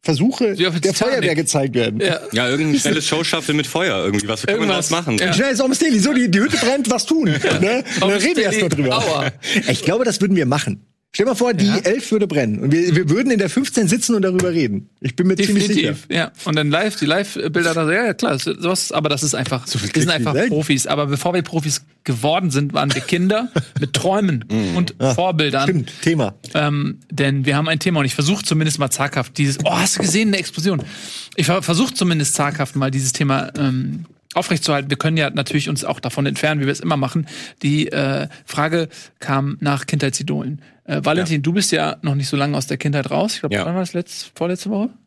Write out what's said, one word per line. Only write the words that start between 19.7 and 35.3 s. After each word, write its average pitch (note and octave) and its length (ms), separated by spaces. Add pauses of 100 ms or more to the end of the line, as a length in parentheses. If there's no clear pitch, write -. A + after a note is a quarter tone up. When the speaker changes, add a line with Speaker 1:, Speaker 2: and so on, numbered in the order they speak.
Speaker 1:
viel G#2 120
Speaker 2:
wir - 40
sind - 0
Speaker 1:
kriegt D#3 160
die E3+ 40
Speaker 2:
einfach D3 200
Speaker 1:
selten. D#3 180
Speaker 2:
Profis. D3 360
Aber D3 200
bevor C#3+ 260
wir F3+ 80
Profis D3+ 400 (240)
geworden D3+ 440
sind, C#3 220
waren C#3+ 240
wir C3 60
Kinder G3+ 480 (140)
Speaker 1:
<laughs> - 180
Speaker 2:
mit C#3 100
Träumen F3 580
Speaker 3:
Mhm. A2 280
Speaker 2:
und F3 240
Speaker 1:
Ja, C3+ 120
Speaker 2:
Vorbildern. D3+ 500
Speaker 1:
stimmt, F3+ 280 (100)
Thema. C3+ 320 (200)
Speaker 2:
Ähm, D3 460 (120)
denn C#3 340
wir C#3+ 120
haben D#3 100
ein D#3+ 120
Thema F3 200
und C#3 60
ich B2 100
versuch E3+ 260
zumindest D#3 380
mal C3+ 100
zaghaft - 480
dieses, C#3 280
oh, - 120
hast F3+ 200
du - 60
gesehen, G3+ 260
eine G3 80
Explosion? E3+ 440 (540)
Ich F#3 100
ver-, F3 160
versuch E3+ 300
zumindest E3 440
zaghaft C#3+ 420
mal C3+ 120
dieses C3+ 220
Thema, C#3 460
ähm, C#3 480 (280)
aufrechtzuerhalten. D3 560
Wir - 80
können D#3+ 200
ja D3 120
natürlich C#3+ 380